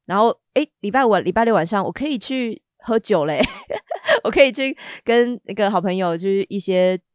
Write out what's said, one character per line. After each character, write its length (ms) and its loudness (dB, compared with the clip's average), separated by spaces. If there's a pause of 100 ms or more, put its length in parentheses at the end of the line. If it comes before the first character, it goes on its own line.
然 120 -4
后， 220 2 (160)
诶， 160 -2 (100)
礼 100 -6
拜 140 2
五、 120 4
礼 160 0
拜 120 2
六 100 2
晚 120 2
上 160 -2
我 80 -4
可 160 -6
以 120 -4
去 440 -6 (220)
喝 140 0
酒 260 0
嘞， 180 0 (400)
<laughs> 400 -2
我 80 -2
可 140 6
以 80 2
去 240 -4 (260)
跟 420 2
那 100 -12
个 140 0
好 120 0
朋 160 -2
友 200 0
就 120 -4
是 200 0
一 120 -6
些 400 0 (140)